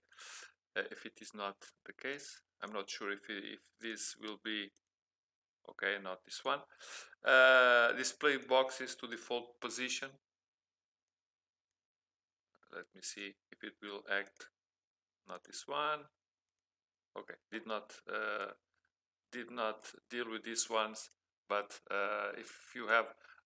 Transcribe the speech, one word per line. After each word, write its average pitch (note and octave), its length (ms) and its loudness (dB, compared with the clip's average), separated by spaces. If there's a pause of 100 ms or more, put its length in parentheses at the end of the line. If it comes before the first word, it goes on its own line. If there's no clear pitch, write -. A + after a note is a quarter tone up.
(760)
Uh, G2 140 0
if - 160 -12
it - 160 -16
is G#2 120 -12
not G2+ 220 -6 (300)
the G2 80 -14
case, - 480 -10 (200)
I'm G2+ 100 -8
not G2+ 180 -6
sure G2+ 200 -4
if, G2+ 100 -6 (100)
if G#2 300 -8 (200)
this A2 400 -4
will G#2+ 240 -8
be, G#2 260 -4 (1000)
okay, G2 320 0
not F#2 240 -8
this - 180 -10
one. C3+ 140 2 (640)
Uh, B2+ 680 10
display C3 440 2
boxes C3 600 2
to - 100 -8
default A#2 520 -6
position. B2 500 -4 (2750)
Let F2+ 100 -10 (100)
me F#2+ 60 -20
see G2 340 -8 (160)
if - 140 -16
it G#2 80 -10 (100)
will G2+ 200 -8 (100)
act. - 360 -4 (760)
Not F#2 180 -12
this - 220 -12
one. D3 340 0 (1160)
Okay, - 160 -12 (160)
did A2 160 -8
not, G#2+ 280 -6 (180)
uh, G#2+ 400 -4 (800)
did A#2+ 180 -10
not A2 420 -4 (180)
deal A#2+ 200 -4
with A2 140 -6
these A2+ 240 -2
ones, A2 420 -2 (380)
but, G#2 320 -2 (100)
uh, G2+ 460 0
if - 380 -14
you A#2+ 140 -6
have A2+ 180 6 (400)